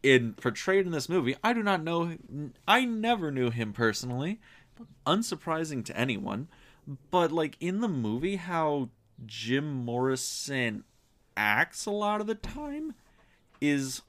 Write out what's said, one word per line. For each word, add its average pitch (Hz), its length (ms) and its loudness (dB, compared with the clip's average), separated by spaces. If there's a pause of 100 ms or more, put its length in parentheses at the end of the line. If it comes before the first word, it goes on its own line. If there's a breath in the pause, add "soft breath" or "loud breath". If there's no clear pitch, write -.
in, 123 320 6
portrayed 185 520 2
in 180 80 -2
this 147 160 -2
movie, 139 340 2
I 226 80 4
do 233 100 2
not 196 220 2
know, 170 340 0 (500)
I 240 180 6
never 220 440 0
knew 127 200 2
him 113 240 -2
personally, 123 640 0 (680 soft breath)
unsurprising 160 800 0
to - 120 -8
anyone, 107 500 -2 (640 soft breath)
but, 170 220 4
like, 160 260 -2
in 185 220 -2
the 240 80 0
movie, 135 480 -2
how 156 520 0 (360)
Jim 123 580 -2
Morrison 123 1000 -2 (500)
acts 107 500 2
a 208 60 -4
lot 208 300 0
of 208 60 -4
the 220 80 -2
time 294 580 -8 (680 soft breath)
is 139 500 0